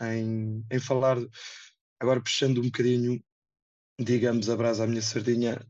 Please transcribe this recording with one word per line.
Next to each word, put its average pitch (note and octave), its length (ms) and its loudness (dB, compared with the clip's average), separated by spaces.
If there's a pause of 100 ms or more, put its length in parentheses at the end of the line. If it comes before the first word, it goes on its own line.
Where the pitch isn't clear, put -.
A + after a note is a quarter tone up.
em, A2 680 -4
em C3 100 -2
falar, C3 380 2 (800)
agora B2+ 220 2
puxando C3 380 2
um A#2+ 40 0
bocadinho, B2 580 2 (800)
digamos, A#2 500 2
a A#2 80 0
brasa A2+ 260 0
à A2 40 0
minha A2+ 140 0
sardinha, A#2 680 -2